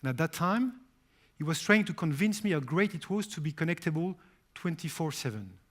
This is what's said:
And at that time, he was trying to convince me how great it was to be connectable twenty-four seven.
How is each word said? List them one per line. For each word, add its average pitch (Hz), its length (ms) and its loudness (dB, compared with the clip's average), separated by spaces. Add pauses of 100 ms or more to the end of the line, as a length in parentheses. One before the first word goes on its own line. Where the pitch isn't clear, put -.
And 135 80 -4
at 127 100 0
that 160 140 2
time, 226 480 0 (560)
he 151 80 -4
was 156 160 0
trying 208 260 6
to 180 60 -4
convince 175 520 0
me 202 80 2
how 151 80 2
great 160 340 2
it - 160 -8
was 202 180 0
to 160 120 -10
be 151 120 -2
connectable 170 640 -2 (380)
twenty-four 165 580 -4
seven. 104 460 -6 (120)